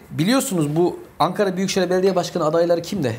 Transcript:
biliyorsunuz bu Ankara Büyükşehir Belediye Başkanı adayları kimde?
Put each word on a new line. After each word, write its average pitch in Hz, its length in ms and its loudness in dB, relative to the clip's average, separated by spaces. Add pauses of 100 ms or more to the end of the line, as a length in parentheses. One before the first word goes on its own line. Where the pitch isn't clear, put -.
(100)
biliyorsunuz 165 640 0
bu 170 220 2 (200)
Ankara 185 380 0
Büyükşehir 185 340 0
Belediye 185 260 2
Başkanı 170 280 -2
adayları 170 380 2
kimde? 160 360 -4